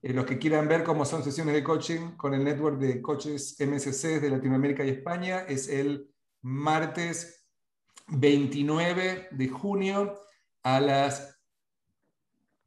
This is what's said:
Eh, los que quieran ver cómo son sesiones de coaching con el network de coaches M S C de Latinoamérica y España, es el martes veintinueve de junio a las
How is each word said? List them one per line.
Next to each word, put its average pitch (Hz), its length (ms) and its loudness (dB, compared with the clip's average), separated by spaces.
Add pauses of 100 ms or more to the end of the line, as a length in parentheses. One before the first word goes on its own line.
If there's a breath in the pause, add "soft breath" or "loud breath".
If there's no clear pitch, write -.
Eh, 131 100 -4
los 131 120 0
que 127 140 -2
quieran 151 280 2
ver 160 160 4
cómo 151 220 2
son 156 180 -2
sesiones 147 320 -2
de 147 80 4
coaching 165 540 -2
con 139 180 -2
el 135 80 2
network 143 360 0
de 127 220 0
coaches 147 600 -6
M 143 160 0
S 135 160 -4
C 160 260 -2
de 143 120 0
Latinoamérica 135 540 2
y 135 60 0
España, 180 560 -4
es 135 220 -6
el 143 420 -2 (300)
martes 156 1000 -2 (640)
veintinueve 151 1300 2
de 131 160 -2
junio 196 720 -2 (420 loud breath)
a 131 160 4
las 139 600 0 (1300)